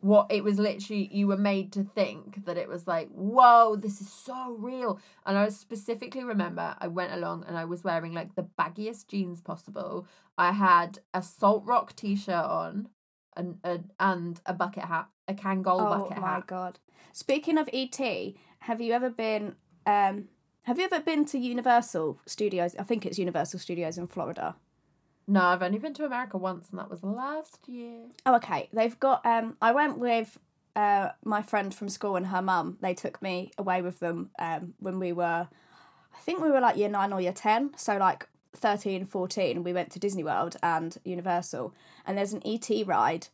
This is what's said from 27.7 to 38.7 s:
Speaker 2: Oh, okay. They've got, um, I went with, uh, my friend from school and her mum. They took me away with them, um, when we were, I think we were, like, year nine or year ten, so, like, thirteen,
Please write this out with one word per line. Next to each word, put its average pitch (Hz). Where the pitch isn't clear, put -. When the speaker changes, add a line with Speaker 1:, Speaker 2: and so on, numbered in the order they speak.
Speaker 2:
Oh, 262
okay. 196
They've 226
got, 269
um, 226
I 226
went 285
with, 233
uh, 202
my 214
friend 196
from 202
school 196
and 185
her 185
mum. 180
They 185
took -
me 185
away 185
with 180
them, 170
um, 165
when 190
we 180
were, 170
I -
think 339
we 311
were, 269
like, 247
year 202
nine 202
or 190
year 180
ten, 233
so, 208
like, 190
thirteen, 202